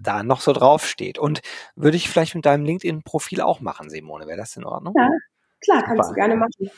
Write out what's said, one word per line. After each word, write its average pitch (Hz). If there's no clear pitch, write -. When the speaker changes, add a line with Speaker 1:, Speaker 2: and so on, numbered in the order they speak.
Speaker 1:
da 104
noch 127
so 147
draufsteht. 131
Und 151
würde 156
ich -
vielleicht 165
mit 165
deinem 147
LinkedIn-Profil 165
auch -
machen, -
Simone. 78
Wäre 82
das -
in -
Ordnung? 175
Speaker 2:
Ja, 254
klar, 349
kannst 233
Speaker 1:
Super. -
Speaker 2:
du -
gerne 214
machen. 220